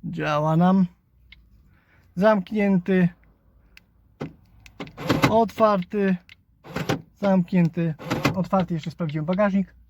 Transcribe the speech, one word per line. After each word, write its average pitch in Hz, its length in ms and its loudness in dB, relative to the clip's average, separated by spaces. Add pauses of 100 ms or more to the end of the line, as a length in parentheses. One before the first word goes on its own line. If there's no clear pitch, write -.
Działa 156 520 -2
nam. 185 300 4 (1300)
Zamknięty. 196 920 2 (2250)
Otwarty. 208 880 0 (1000)
Zamknięty. 175 800 0 (400)
Otwarty. 180 400 -2
Jeszcze 160 160 -8
sprawdziłem 156 360 -6
bagażnik. 190 480 -2 (160)